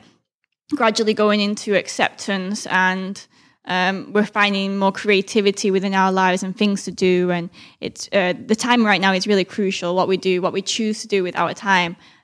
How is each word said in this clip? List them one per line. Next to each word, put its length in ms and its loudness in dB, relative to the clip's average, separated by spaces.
gradually 400 2
going 260 2
into 340 -2
acceptance, 920 -4
and, 600 -2
um, 480 -2
we're 140 2
finding 520 0
more 140 2
creativity 760 0
within 240 0
our 180 4
lives 300 2
and 140 -8
things 280 0
to 60 -8
do. 400 2
And 200 -4
it's, 320 -10
uh, 220 2
the 100 2
time 280 2
right 160 4
now 120 4
is 140 -2
really 180 2
crucial, 500 -2
what 140 2
we 80 2
do, 240 0
what 120 -2
we 100 -4
choose 400 -4
to 60 -14
do 140 0
with 140 -6
our 180 -2
time. 420 0